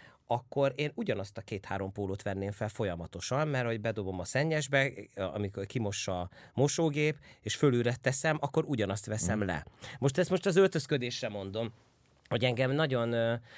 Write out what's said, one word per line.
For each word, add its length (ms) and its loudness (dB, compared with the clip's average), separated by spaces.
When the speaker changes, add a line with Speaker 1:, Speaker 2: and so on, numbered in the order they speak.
Speaker 1:
akkor 480 0
én 200 -2
ugyanazt 420 -4
a 40 -10
két-három 500 -4
pólót 300 -4
venném 300 -2
fel 180 -4
folyamatosan, 800 -4
mert 180 0
hogy 160 -2
bedobom 380 -4
a 40 -6
szennyesbe, 680 2
amikor 500 -2
kimossa 560 -2
a 80 -6
mosógép, 640 2
és 140 -4
fölülre 400 4
teszem, 460 0
akkor 260 0
ugyanazt 380 0
veszem 320 0
Speaker 2:
Mhm. 100 2
Speaker 1:
le. 180 -2
Most 180 2
ezt 120 2
most 160 2
az 100 4
öltözködésre 720 2
mondom, 440 -4
hogy 140 0
engem 280 2
nagyon, 420 2
ö, 200 2